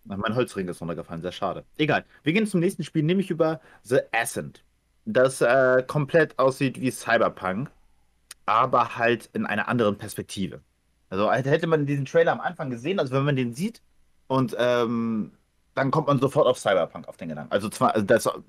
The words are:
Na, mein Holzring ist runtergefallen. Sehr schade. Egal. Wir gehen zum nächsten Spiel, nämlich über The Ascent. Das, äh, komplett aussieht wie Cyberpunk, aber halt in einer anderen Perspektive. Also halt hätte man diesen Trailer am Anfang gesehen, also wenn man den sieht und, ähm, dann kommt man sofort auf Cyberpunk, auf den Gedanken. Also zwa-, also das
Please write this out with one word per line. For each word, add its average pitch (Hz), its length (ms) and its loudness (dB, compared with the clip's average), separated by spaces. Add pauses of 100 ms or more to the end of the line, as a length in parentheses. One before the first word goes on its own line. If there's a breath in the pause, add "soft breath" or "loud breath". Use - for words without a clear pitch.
Na, 98 120 -10
mein 110 200 -2
Holzring 101 320 -2
ist 85 120 -10
runtergefallen. 82 420 -8
Sehr 90 100 -6
schade. 82 340 -6 (120)
Egal. 143 280 0 (180 soft breath)
Wir 151 100 0
gehen 214 120 0
zum 190 140 0
nächsten 175 240 -2
Spiel, 156 200 -2
nämlich 185 260 0
über 160 300 0 (220 loud breath)
The 123 180 0 (120)
Ascent. 107 520 -6 (420)
Das, 127 360 2
äh, 127 440 4
komplett 151 520 0
aussieht 131 420 0
wie 123 120 -2
Cyberpunk, 107 800 0 (760)
aber 120 500 2
halt 117 380 0
in 110 120 -4
einer 104 220 -4
anderen 104 300 2
Perspektive. - 640 -8 (480)
Also 98 200 0
halt 123 160 0
hätte 165 220 0
man 151 180 2
diesen 139 200 -2
Trailer 165 260 4
am 120 80 -4
Anfang 160 300 -8
gesehen, 135 300 -4
also 131 140 -2
wenn 139 100 2
man 143 120 2
den 120 180 -2
sieht 190 280 -6 (460)
und, 131 300 0
ähm, 117 760 0 (420)
dann 131 180 0
kommt 151 160 2
man 143 120 4
sofort 139 280 2
auf - 100 2
Cyberpunk, 87 500 0
auf - 100 -18
den 82 120 -10
Gedanken. 76 220 -10
Also 101 160 0
zwa-, 120 220 0
also 104 160 0
das 113 220 4 (200)